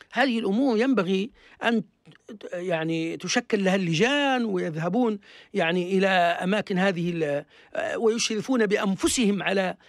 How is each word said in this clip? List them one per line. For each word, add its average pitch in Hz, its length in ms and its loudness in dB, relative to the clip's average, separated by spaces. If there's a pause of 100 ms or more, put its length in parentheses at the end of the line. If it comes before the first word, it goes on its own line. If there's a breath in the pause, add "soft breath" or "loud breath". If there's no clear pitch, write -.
(120 loud breath)
هذه 240 260 2
الأمور 220 400 2
ينبغي 202 520 2 (320 soft breath)
أن، 226 200 2 (680)
يعني، 165 640 -2
تشكل 202 480 -2
لها 185 100 2
اللجان 240 680 2
ويذهبون، 185 760 -2 (360 loud breath)
يعني، 180 440 0
إلى 190 100 4
أماكن 180 720 0
هذه 175 360 0
ال-، 147 300 -4 (520 loud breath)
ويشرفون 226 680 0
بأنفسهم 202 760 0
على 185 340 -2 (120)